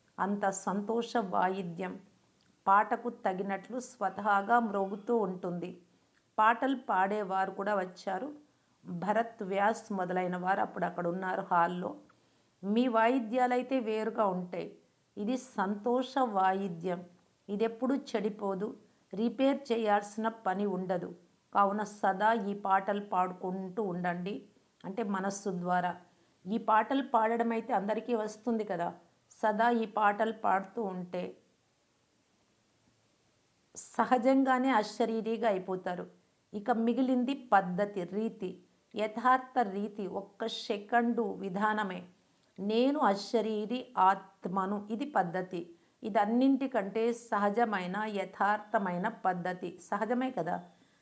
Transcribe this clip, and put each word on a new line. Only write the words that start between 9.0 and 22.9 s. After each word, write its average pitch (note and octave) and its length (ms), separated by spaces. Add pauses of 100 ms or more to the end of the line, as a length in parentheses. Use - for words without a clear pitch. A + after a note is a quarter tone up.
వ్యాస్ G3+ 500
మొదలైన F#3 440
వారు F#3 240
అప్పుడు G3+ 240
అక్కడ F3 240
ఉన్నారు F#3 420
హాల్లో. F3 440 (680)
మీ A3+ 240
వాయిద్యాలైతే B3 920
వేరుగా A3 460
ఉంటాయి, F3+ 520 (400)
ఇది G#3+ 180
సంతోష A#3+ 840
వాయిద్యం, F#3+ 840 (440)
ఇదెప్పుడు A3+ 460
చెడిపోదు, G#3 840 (380)
రిపేర్ C4+ 580
చేయాల్సిన G#3+ 560
పని G3+ 380
ఉండదు. F3+ 480 (400)
కావున G3+ 280
సదా G3+ 500
ఈ G3+ 220
పాటలు G3 460